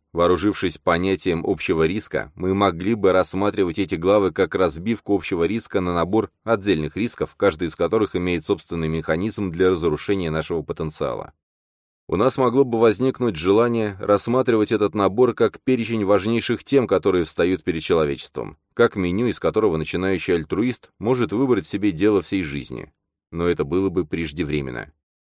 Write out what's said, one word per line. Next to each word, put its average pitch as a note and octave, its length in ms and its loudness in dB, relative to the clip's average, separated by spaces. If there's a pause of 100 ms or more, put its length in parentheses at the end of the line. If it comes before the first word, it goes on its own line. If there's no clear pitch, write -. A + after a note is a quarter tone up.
(140)
Вооружившись F2 640 0
понятием F2+ 680 0
общего D#2+ 420 0
риска, E2 480 -6
мы F#2 180 -2
могли F#2+ 400 0
бы G2 180 2
рассматривать F#2 680 0
эти F#2+ 160 -2
главы F#2 360 4
как F2 220 0
разбивку F#2 640 -2
общего F2 300 -2
риска G#2 360 -2
на F2 140 -2
набор F#2 340 0 (140)
отдельных F#2+ 520 0
рисков, G2+ 400 -4
каждый E2+ 340 0
из - 60 -14
которых G2 400 0
имеет F2 300 -2
собственный E2+ 420 -4
механизм E2+ 640 -4
для F#2 200 2
разрушения E2+ 580 -2
нашего D#2 320 -4
потенциала. D2 720 -8 (720)
У F2 100 -2
нас B2 200 2
могло B2+ 260 4
бы A#2 160 0
возникнуть A#2 560 2
желание G#2 640 2
рассматривать G#2+ 720 2
этот G2+ 220 2
набор G#2 400 2
как - 300 0
перечень A#2 420 0
важнейших G#2+ 580 0
тем, C3+ 220 2
которые F2+ 400 2
встают F2+ 380 0
перед E2 180 -2
человечеством, D2 760 -2 (180)
как A#2 200 2
меню, F#2+ 300 -2
из A2+ 140 -2
которого E2+ 380 0
начинающий F2+ 580 -2
альтруист F2+ 640 -4
может A2+ 340 -2
выбрать A#2 320 0
себе G2+ 260 -2
дело G2 300 4
всей F#2+ 220 -4
жизни. C2 500 -10 (380)
Но E2+ 160 -2
это D#2+ 180 0
было F#2 240 0
бы F2 160 -2
преждевременно. D2 880 -6 (280)